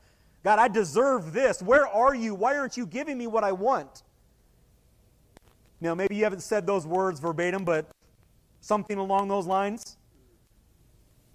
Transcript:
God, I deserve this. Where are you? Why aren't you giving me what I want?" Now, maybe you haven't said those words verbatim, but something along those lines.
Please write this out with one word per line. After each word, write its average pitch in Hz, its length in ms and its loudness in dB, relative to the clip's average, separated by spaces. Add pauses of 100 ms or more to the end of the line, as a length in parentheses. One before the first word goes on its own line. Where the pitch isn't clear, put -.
(440)
God, 208 160 6
I 240 80 6
deserve 202 640 0
this. 226 300 0
Where 262 260 4
are 233 260 4
you? 226 220 -4
Why 240 220 0
aren't 269 180 -6
you 240 100 -6
giving 262 320 -6
me 240 100 -6
what 220 180 0
I 196 80 0
want?" 190 500 -2 (1800)
Now, 165 160 -4
maybe 196 200 -2
you 214 100 2
haven't 190 160 -2
said 208 260 -2
those 190 180 0
words 180 360 -2
verbatim, 175 420 -2
but 156 240 0 (720)
something 208 380 -2
along 196 320 0
those 196 160 -2
lines. 196 520 -4 (1400)